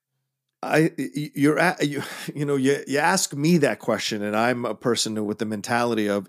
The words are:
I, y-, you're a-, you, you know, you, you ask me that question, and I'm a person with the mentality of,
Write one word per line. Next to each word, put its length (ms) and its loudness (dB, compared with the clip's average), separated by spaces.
I, 360 2
y-, 360 -6
you're 220 4
a-, 260 2
you, 200 -2
you 100 -4
know, 120 0
you, 300 2
you 120 -2
ask 360 0
me 240 4
that 200 4
question, 440 -2
and 140 -2
I'm 300 0
a 80 -4
person 500 -2
with 140 -4
the 80 -2
mentality 640 -2
of, 200 -2